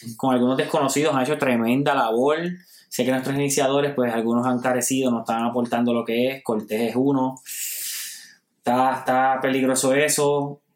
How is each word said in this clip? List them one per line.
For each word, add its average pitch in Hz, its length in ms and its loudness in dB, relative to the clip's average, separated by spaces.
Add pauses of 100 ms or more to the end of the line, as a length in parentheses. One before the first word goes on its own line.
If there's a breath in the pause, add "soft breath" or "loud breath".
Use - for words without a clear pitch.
(160)
con 131 180 0
algunos 127 220 2
desconocidos, 147 580 0
han 127 100 2
hecho 147 140 0
tremenda 131 560 2
labor. 131 440 2 (500 loud breath)
Sé - 160 -2
que 127 80 0
nuestros 131 240 -2
iniciadores, 143 600 0
pues, 120 180 0
algunos 117 320 0
han 123 160 0
carecido, 127 500 0
no 113 100 -2
están 113 220 -2
aportando 120 500 0
lo 117 120 -2
que 120 240 0
es, 135 140 -10
Cortés 110 480 -2
es 117 40 -4
uno. 131 400 2 (1200 loud breath)
Está, 127 420 0
está 165 420 0
peligroso 131 520 2
eso, 143 680 0 (140)